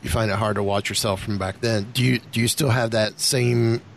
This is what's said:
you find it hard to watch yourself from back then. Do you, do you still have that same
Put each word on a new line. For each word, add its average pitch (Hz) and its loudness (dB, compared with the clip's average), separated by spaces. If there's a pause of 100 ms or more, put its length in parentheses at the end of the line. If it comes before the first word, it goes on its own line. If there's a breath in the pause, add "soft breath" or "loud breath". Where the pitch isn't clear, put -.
you - -6
find 110 2
it 98 0
hard 107 0
to 104 -2
watch 101 0
yourself 101 -2
from 104 -4
back 95 -4
then. 113 0
Do 127 0
you, 127 2
do - -6
you 117 2
still 139 0
have 117 2
that 107 0
same 120 2 (160)